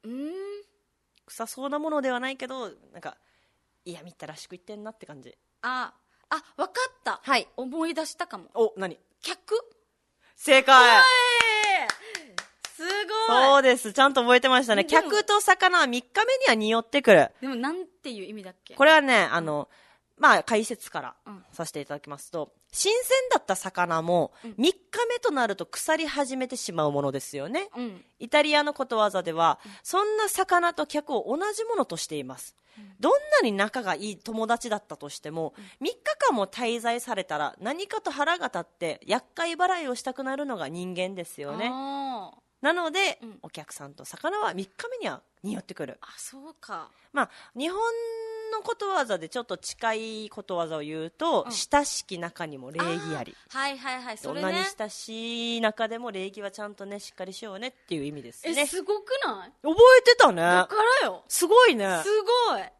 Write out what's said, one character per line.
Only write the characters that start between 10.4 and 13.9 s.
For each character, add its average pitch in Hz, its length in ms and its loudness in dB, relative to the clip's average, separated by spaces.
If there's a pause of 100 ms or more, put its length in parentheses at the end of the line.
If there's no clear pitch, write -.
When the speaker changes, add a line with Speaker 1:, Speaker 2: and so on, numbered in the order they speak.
Speaker 2:
解。 254 340 10
Speaker 1:
お 523 40 12
い！ - 20 12 (1700)
す 311 80 -14
ご 330 60 -6
い。 381 40 -2 (360)
Speaker 2:
そ 277 320 6
う - 20 0
で 262 140 6
す。 214 160 -8